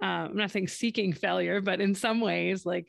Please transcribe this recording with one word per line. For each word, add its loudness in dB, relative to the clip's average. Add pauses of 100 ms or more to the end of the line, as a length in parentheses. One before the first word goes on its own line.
uh, 0
I'm -6
not 0
saying 0
seeking 0
failure, 0
but 0
in 2
some 0
ways, 0
like, -2